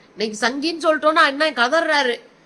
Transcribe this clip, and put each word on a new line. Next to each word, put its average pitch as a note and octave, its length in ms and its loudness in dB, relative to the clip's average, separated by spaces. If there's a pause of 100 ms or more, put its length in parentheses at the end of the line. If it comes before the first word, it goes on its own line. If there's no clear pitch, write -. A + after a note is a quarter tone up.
(160)
இன்னைக்கு G#3+ 300 -6
சங்கின்னு C#4+ 400 -4
சொல்லிட்டோம்னா D#4 400 4
என்ன C#4+ 240 0
கதறாரு, C#4 680 0 (300)